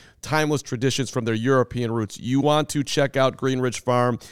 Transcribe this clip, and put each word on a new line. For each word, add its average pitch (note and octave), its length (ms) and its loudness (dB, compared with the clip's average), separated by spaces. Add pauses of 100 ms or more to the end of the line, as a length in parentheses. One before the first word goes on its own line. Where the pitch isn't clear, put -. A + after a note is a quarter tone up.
(200)
timeless D3+ 400 0
traditions B2+ 480 -2
from B2+ 160 -2
their A2+ 100 0
European A#2+ 560 0
roots. A2 300 -4
You C3 220 0
want D3 280 2
to D3 120 -2
check C#3 340 -2
out C3 220 2
Green C3 220 0
Ridge B2+ 220 -2
Farm. B2 360 2 (140)